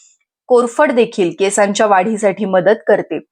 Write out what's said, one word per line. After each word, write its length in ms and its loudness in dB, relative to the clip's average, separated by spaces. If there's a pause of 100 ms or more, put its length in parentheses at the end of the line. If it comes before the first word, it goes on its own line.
(500)
कोरफड 420 2
देखील 480 0
केसांच्या 460 0
वाढीसाठी 600 0
मदत 420 0
करते 320 -2 (120)